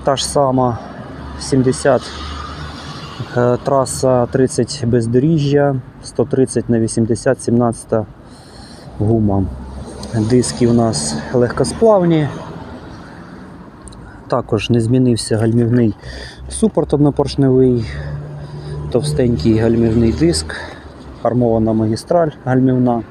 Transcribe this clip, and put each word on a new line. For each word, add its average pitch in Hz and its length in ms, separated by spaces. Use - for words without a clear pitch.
та 139 120
ж - 120
сама 131 500
сімдесят, 127 640
е, 123 260
траса 131 640
тридцять 127 640
бездоріжжя, 139 880
сто - 220
тридцять 123 440
на 117 100
вісімдесят, 113 640
сімнадцята 117 640
гума. 104 440
Диски 117 520
у 117 60
нас 113 420
легкосплавні. 156 920
Також 117 420
не 117 120
змінився 120 560
гальмівний 113 580
супорт - 440
однопоршневий, 131 920
товстенький 117 680
гальмівний 113 540
диск, 151 440
армована 113 500
магістраль 113 560
гальмівна. 127 640